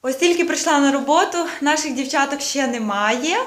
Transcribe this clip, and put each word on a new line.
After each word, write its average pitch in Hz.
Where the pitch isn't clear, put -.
Ось 262
тільки 339
прийшла 320
на 277
роботу, 330
наших 302
дівчаток 277
ще 277
немає 240